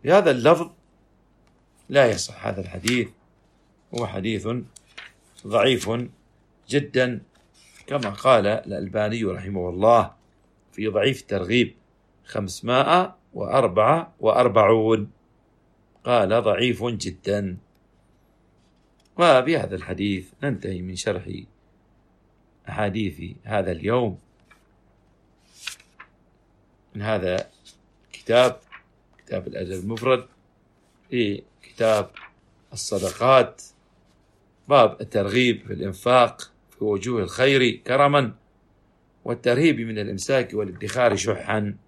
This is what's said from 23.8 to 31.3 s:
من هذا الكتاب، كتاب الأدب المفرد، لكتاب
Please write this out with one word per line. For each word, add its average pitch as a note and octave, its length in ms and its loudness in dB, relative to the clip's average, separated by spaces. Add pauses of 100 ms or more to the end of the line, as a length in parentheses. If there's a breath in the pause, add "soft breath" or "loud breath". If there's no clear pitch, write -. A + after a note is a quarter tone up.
من G#2 60 -10
هذا F#2+ 460 -4 (600)
الكتاب، - 520 2 (580)
كتاب F#2 300 -10
الأدب F#2 240 -10
المفرد، A2+ 540 -2 (840)
لكتاب A2 1000 -2 (640)